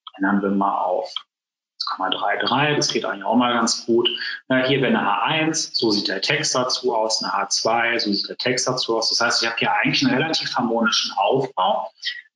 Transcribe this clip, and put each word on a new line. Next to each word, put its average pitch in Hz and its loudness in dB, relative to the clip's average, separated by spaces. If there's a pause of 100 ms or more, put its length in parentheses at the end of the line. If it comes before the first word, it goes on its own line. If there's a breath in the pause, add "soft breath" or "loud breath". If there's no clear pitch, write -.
(160)
Ändern 98 2
wir 98 0
mal 101 2
auf 92 0
eins - -14
Komma 92 -4
drei 101 0
drei. 135 2
Das - 0
geht 110 -2
eigentlich 104 -6
auch 110 0
mal 120 4
ganz 117 0
gut. 120 4 (380 loud breath)
Na, 127 2
hier 131 2
wäre 120 2
eine 107 2
H 101 0
eins, 156 0
so 110 2
sieht 101 0
der 95 -4
Text - 0
dazu 123 0
aus. 110 0
Eine 107 -4
H 98 -2
zwei, 117 0
so 107 0
sieht - -2
der 95 -10
Text 127 0
dazu 127 0
aus. 110 0
Das - 0
heißt, 117 2
ich 117 0
habe - -4
hier 113 2
eigentlich 120 2
einen 127 2
relativ - -2
harmonischen 117 0
Aufbau. 113 0 (480 loud breath)